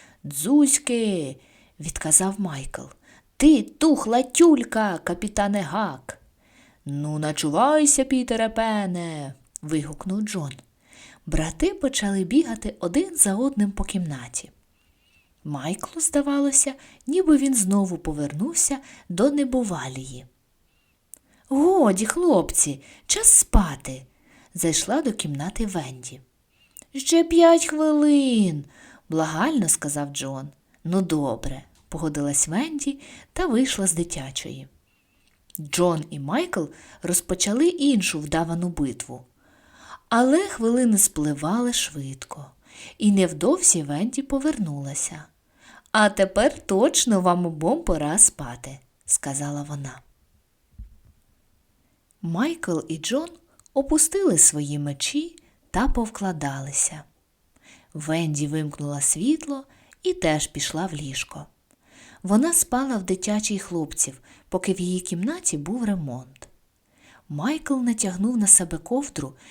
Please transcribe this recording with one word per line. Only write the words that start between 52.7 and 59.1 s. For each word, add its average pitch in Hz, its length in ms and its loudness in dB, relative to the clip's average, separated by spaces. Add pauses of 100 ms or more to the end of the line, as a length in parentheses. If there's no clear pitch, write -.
і 160 100 -6
Джон 269 300 -4 (460)
опустили 302 640 2
свої 147 400 2
мечі 147 580 -6 (340)
та 233 180 0
повкладалися. 151 1120 -4 (880)
Венді 151 540 -2
вимкнула 147 540 -6
світло 269 640 -2 (380)